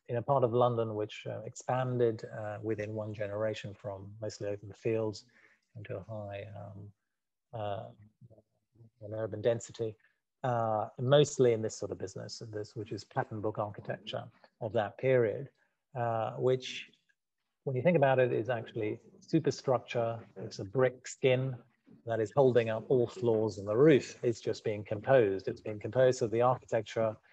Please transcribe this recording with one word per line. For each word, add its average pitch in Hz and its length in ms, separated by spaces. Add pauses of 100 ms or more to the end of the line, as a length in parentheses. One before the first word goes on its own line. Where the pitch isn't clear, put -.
in 123 80
a 117 60
part 135 200
of 113 100
London 117 440
which, - 340
uh, 110 140
expanded, 123 800 (120)
uh, 107 240
within 107 320
one 107 220
generation 104 580
from 98 380 (100)
mostly 110 280
open 101 240
fields 110 540 (500)
into 107 200
a 92 120
high, 101 360 (160)
um, - 1000
uh, 104 240 (1160)
an 104 120
urban 107 260
density, 117 540 (480)
uh, 113 460 (100)
mostly 135 540
in 110 100
this 107 160
sort 95 140
of 90 60
business, 110 520
this, 107 240
which 107 160
is 101 140
pattern 113 360
book 107 200
architecture 113 640 (360)
of 110 120
that 104 260
period, 127 500 (480)
uh, 117 360
which, 127 580 (720)
when 131 140
you 127 60
think 175 140
about 135 220
it, 123 140
is 120 180
actually 113 480 (220)
superstructure. 120 1000 (200)
It's - 200
a 120 60
brick 127 420
skin 131 480 (520)
that 113 120
is 110 160
holding 120 360
up 110 180
all 123 180
floors 110 520
and 98 100
the 107 80
roof. 143 480
It's 120 160
just - 240
being 104 180
composed. 104 640
It's - 140
being 107 180
composed 127 400
so 123 80
the 110 160
architecture 113 720 (180)